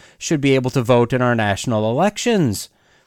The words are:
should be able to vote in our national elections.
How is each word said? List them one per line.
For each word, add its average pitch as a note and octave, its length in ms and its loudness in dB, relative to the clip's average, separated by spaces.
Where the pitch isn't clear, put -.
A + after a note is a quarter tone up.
should D#3 240 -4
be C3+ 160 2
able B2+ 140 -2
to C3 120 -2
vote A#2+ 300 2
in B2+ 100 0
our A#2+ 140 2
national G#2+ 520 -2
elections. F3 840 -2